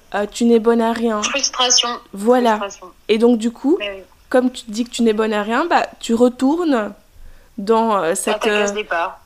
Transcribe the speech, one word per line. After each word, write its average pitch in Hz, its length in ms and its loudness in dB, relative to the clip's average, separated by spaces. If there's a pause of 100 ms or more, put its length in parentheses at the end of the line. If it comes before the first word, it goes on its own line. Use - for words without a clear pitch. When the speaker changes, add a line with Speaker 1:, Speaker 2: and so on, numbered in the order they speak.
(140)
Speaker 1:
Euh, 202 160 -2
tu - 140 -2
n'es 233 160 6
bonne 233 200 2
à 226 120 0
rien. » 226 300 -2
Speaker 2:
Frustration. 247 640 0 (240)
Speaker 1:
Voilà. 226 460 2
Speaker 2:
Frustration. 202 280 -10 (220)
Speaker 1:
Et 220 100 2
donc, 233 200 4
du 226 120 -2
coup, 277 300 0
Speaker 2:
Mais 605 160 -8
oui. - 60 -18 (260)
Speaker 1:
comme 254 220 2
tu 254 180 -16
dis 220 160 -4
que - 60 -12
tu - 120 -4
n'es 226 100 4
bonne 220 200 0
à 208 100 -2
rien, 233 240 -2
bah, 339 200 0 (140)
tu 226 140 -2
retournes 254 760 0 (640)
dans, 220 400 2
euh, 165 140 0
Speaker 2:
À - 20 0
Speaker 1:
cette, 214 260 -4
Speaker 2:
ta 226 80 0
case 208 240 0
Speaker 1:
euh, - 20 -6
Speaker 2:
départ. 180 520 -6